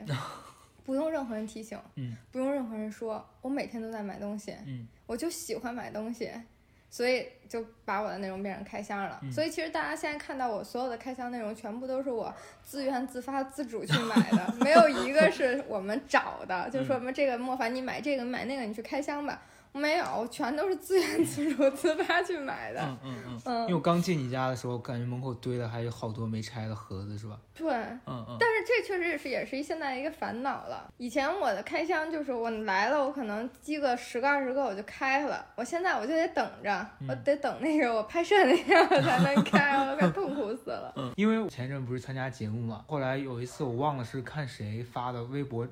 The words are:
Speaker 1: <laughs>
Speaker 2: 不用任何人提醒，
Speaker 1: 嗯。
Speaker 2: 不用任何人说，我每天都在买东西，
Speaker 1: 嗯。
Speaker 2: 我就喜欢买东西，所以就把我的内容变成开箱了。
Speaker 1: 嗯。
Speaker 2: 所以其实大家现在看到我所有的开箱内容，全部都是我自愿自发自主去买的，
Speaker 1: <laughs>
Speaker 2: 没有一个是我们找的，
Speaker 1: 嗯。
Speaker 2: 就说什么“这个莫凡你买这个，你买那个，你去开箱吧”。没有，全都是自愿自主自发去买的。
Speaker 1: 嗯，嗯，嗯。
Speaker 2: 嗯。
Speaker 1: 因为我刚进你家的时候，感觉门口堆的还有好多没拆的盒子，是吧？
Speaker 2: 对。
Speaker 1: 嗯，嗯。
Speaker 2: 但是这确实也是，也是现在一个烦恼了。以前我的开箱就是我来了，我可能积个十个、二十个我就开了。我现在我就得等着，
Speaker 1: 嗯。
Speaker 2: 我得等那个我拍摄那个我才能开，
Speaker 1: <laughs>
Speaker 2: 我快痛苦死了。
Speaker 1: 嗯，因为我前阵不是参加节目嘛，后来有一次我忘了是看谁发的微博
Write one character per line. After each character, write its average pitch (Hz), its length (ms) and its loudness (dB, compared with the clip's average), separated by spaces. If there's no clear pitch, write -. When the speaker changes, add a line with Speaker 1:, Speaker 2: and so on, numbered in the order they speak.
Speaker 1:
<laughs> - 400 -20
Speaker 2:
不 262 100 -2
用 311 160 2
任 285 140 -2
何 233 100 -6
人 214 120 -4
提 220 160 -10
醒， 214 160 -10
Speaker 1:
嗯。 123 200 -6
Speaker 2:
不 254 80 -6
用 262 140 0
任 262 140 0
何 220 100 -8
人 214 160 -4
说， 220 340 -6
我 254 80 -6
每 277 180 0
天 226 160 -8
都 226 80 -6
在 214 120 -6
买 202 160 -6
东 208 200 -6
西， - 160 -10
Speaker 1:
嗯。 123 200 -8
Speaker 2:
我 233 100 -4
就 320 140 -2
喜 - 260 -6
欢 233 180 -6
买 156 160 -8
东 220 220 -6
西， 233 180 -6
所 240 180 0
以 254 180 2
就 226 160 -6
把 202 160 0
我 214 80 -2
的 180 100 -4
内 196 100 -4
容 190 140 -6
变 196 120 -4
成 196 100 -10
开 208 180 -8
箱 202 200 -4
了。 180 200 -6
Speaker 1:
嗯。 135 100 -6
Speaker 2:
所 294 100 0
以 320 80 0
其 320 120 -4
实 320 80 -4
大 320 120 -2
家 311 140 -2
现 311 160 -4
在 294 60 -6
看 294 180 -8
到 254 120 0
我 214 140 -2
所 240 200 -4
有 262 60 -2
的 233 100 -4
开 262 160 -8
箱 247 160 -6
内 247 80 -6
容， 214 160 -4
全 220 260 -8
部 262 60 -6
都 262 160 -2
是 269 80 -2
我 214 220 -2
自 269 220 -6
愿 262 220 0
自 254 140 -8
发 269 240 -2
自 269 220 -6
主 226 180 -6
去 233 80 0
买 226 260 4
的， 208 260 2
Speaker 1:
<laughs> 240 40 -6
Speaker 2:
没 277 100 6
有 320 180 12
一 254 240 0
个 311 180 8
是 277 380 0
我 220 100 -4
们 202 280 -2
找 - 400 2
的， 180 180 -2
Speaker 1:
嗯。 240 60 -6
Speaker 2:
就 262 140 0
说 262 120 2
什 240 60 -2
么 254 100 -4
“这 285 140 2
个 247 100 2
莫 254 200 -2
凡 247 180 0
你 262 80 -4
买 254 180 -4
这 277 160 0
个， 247 80 -2
你 247 60 -4
买 - 160 -2
那 277 100 -2
个， 262 60 -4
你 214 100 -4
去 226 80 -8
开 262 220 -4
箱 294 240 -4
吧”。 - 160 -6
没 302 280 0
有， 220 300 -2
全 269 280 -2
都 392 100 0
是 370 80 2
自 370 240 2
愿 320 260 4
自 294 300 0
主 269 160 6
自 311 320 2
发 349 200 4
去 349 160 -2
买 117 340 -6
的。 113 80 -4
Speaker 1:
嗯， 131 240 -2
嗯， 131 100 -8
嗯。 123 180 -8
Speaker 2:
嗯。 240 200 0
Speaker 1:
因 - 40 -2
为 180 60 4
我 156 60 4
刚 170 200 6
进 175 180 2
你 127 120 -2
家 131 180 0
的 127 80 0
时 123 100 -6
候， 123 120 -2
感 120 200 -4
觉 120 60 -4
门 123 160 -4
口 131 140 -4
堆 123 240 -4
的 117 100 -2
还 117 140 -4
有 117 80 -4
好 113 200 -6
多 113 160 -4
没 110 140 -2
拆 110 260 -6
的 110 80 -4
盒 101 300 -8
子， 104 140 -8
是 107 100 -10
吧？ 104 100 -12
Speaker 2:
对。 320 160 -2
Speaker 1:
嗯， 240 360 -4
嗯。 123 340 -8
Speaker 2:
但 466 80 8
是 440 180 2
这 466 180 4
确 392 120 -2
实 339 100 0
也 320 100 0
是， 285 120 -6
也 220 160 -2
是 269 180 -4
现 320 160 -4
在 277 180 -4
一 262 60 -6
个 311 80 -2
烦 226 320 -6
恼 269 240 -4
了。 98 300 -10
以 247 120 -6
前 277 200 2
我 269 140 2
的 196 100 -2
开 320 220 -2
箱 320 260 0
就 302 140 -2
是 269 80 -2
我 233 180 0
来 214 380 2
了， 285 160 4
我 285 80 0
可 269 120 -4
能 214 240 -4
积 302 180 -4
个 262 160 4
十 247 260 -4
个、 262 80 4
二 285 140 4
十 254 120 0
个 277 100 2
我 202 100 0
就 202 100 -6
开 277 420 0
了。 - 180 -4
我 226 80 -6
现 330 180 -2
在 359 120 2
我 226 120 0
就 311 120 2
得 330 120 4
等 254 220 0
着， 196 220 0
Speaker 1:
嗯。 135 100 -6
Speaker 2:
我 131 60 0
得 277 200 2
等 254 240 -2
那 302 180 2
个 240 160 4
我 214 100 2
拍 339 200 0
摄 392 100 4
那 277 180 8
个 339 320 8
我 269 60 8
才 262 160 6
能 277 260 6
开， 277 320 6
Speaker 1:
<laughs> 277 100 4
Speaker 2:
我 269 100 -2
快 302 140 6
痛 302 240 -2
苦 220 220 -2
死 - 140 -12
了。 120 260 -6
Speaker 1:
嗯， 131 180 -4
因 208 140 4
为 220 100 4
我 208 100 -2
前 127 200 -6
阵 139 160 -4
不 120 80 -4
是 127 80 -4
参 131 140 -10
加 131 160 -4
节 110 180 -6
目 113 140 -4
嘛， 110 260 -6
后 156 120 -2
来 131 180 0
有 127 220 -4
一 123 40 -4
次 123 180 -8
我 123 120 -2
忘 143 240 0
了 120 60 -4
是 131 180 -6
看 143 260 -6
谁 107 340 -6
发 123 300 -6
的 120 120 -6
微 139 200 -4
博 117 280 -4